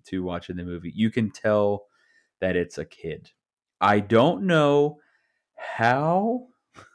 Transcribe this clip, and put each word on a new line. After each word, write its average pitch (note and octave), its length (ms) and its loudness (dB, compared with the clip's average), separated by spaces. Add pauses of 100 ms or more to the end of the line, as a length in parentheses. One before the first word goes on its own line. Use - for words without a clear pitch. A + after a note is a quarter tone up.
to F#2+ 160 -8
watch F2 280 -8
in F2+ 80 -10
the F2 60 -10
movie. F2 300 -10
You A2 160 0
can A2 200 -2
tell G#2 560 0 (540)
that F#2 140 -2
it's F2 240 -2
a D#2+ 60 -8
kid. - 460 -14 (500)
I G#2 200 4
don't A2+ 460 2
know D3 520 2 (580)
how F3 920 -2 (460)